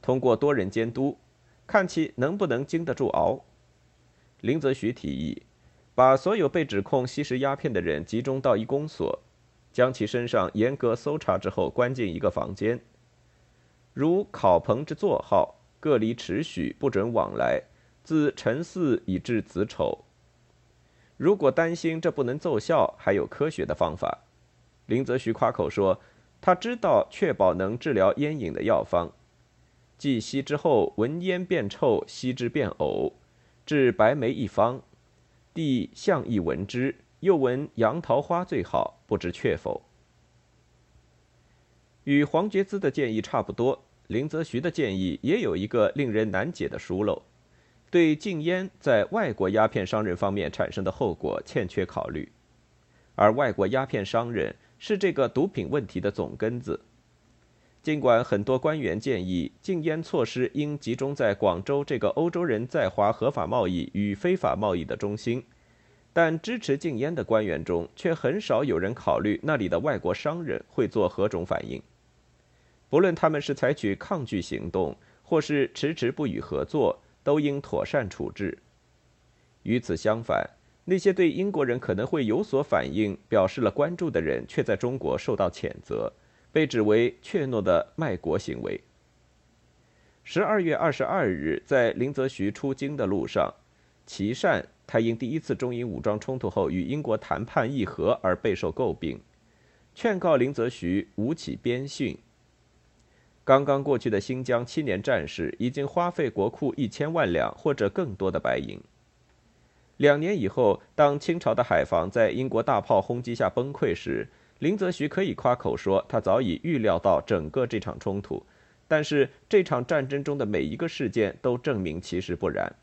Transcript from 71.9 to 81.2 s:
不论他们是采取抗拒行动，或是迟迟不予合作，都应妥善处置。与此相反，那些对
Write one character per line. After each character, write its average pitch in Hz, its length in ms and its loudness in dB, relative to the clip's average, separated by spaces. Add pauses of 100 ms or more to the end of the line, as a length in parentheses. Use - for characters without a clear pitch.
不 147 120 4
论 185 140 4
他 165 140 2
们 156 100 2
是 143 160 -4
采 135 200 2
取 101 200 0
抗 151 300 -6
拒 104 160 -4
行 67 300 -6
动， 82 260 -2 (260)
或 - 160 0
是 147 360 0
迟 151 180 -2
迟 123 180 -2
不 147 160 -4
予 71 140 -4
合 69 240 -4
作， 123 340 0 (240)
都 147 160 2
应 143 220 0
妥 - 240 -4
善 127 240 -2
处 - 240 -8
置。 - 240 -6 (1080)
与 113 140 0
此 90 160 -2
相 107 280 0
反， 52 260 -2 (380)
那 185 100 2
些 190 160 2
对 180 180 4